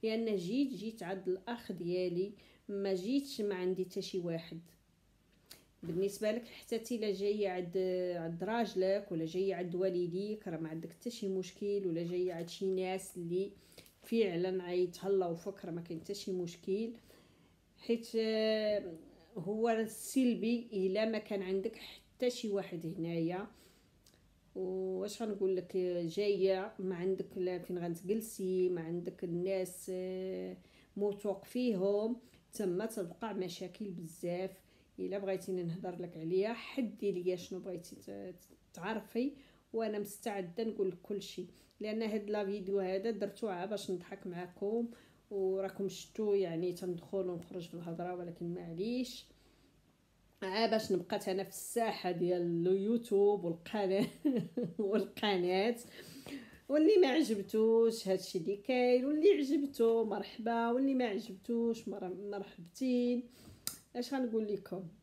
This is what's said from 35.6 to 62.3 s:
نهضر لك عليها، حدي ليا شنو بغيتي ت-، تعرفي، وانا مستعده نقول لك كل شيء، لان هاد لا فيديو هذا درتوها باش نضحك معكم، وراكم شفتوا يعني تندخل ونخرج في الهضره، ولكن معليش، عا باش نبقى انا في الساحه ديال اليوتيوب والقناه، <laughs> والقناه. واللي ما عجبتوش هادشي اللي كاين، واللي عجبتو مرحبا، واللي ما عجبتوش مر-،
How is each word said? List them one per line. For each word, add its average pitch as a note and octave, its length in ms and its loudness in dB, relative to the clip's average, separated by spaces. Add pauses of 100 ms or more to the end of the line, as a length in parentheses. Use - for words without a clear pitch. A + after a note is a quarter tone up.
نهضر F3 400 -4
لك E3+ 140 -10
عليها، F#3 360 2
حدي G#3 600 -2
ليا F3+ 240 0
شنو F3+ 240 -8
بغيتي F3 360 -10
ت-، G3 380 -12 (400)
تعرفي، A3 580 -2 (400)
وانا A3 260 0
مستعده G#3 680 -4
نقول G#3+ 240 0
لك F3+ 140 -4
كل G3+ 200 -4
شيء، F3+ 240 -8 (340)
لان G#3+ 220 -2
هاد G#3 280 0
لا G#3 140 0
فيديو G3 360 0
هذا F#3+ 300 0
درتوها G3 560 -4
باش G3+ 240 -4
نضحك F#3 360 -6
معكم، G3 640 -2 (420)
وراكم F#3+ 580 0
شفتوا G3+ 480 0
يعني F3+ 360 2
تندخل F3+ 580 -2
ونخرج F3 380 -8
في - 60 -14
الهضره، E3+ 400 -4
ولكن F3 400 -6
معليش، F#3 720 -4 (1160)
عا G3+ 240 2
باش G#3+ 260 2
نبقى F#3 360 0
انا F#3+ 140 0
في F#3+ 60 -6
الساحه - 640 -2
ديال F3 580 2
اليوتيوب G3+ 760 4
والقناه، F#3+ 640 0 (420)
<laughs> A#3 300 -4
والقناه. G3 960 2 (920)
واللي D#4 280 8
ما F4 120 10
عجبتوش A3+ 1000 4
هادشي F#3 300 0
اللي F3+ 180 0
كاين، B3 480 4
واللي D4+ 260 6
عجبتو C4+ 760 4
مرحبا، A3+ 680 0
واللي C4+ 240 4
ما B3 100 4
عجبتوش A3+ 840 -2
مر-، F#3 260 -6 (160)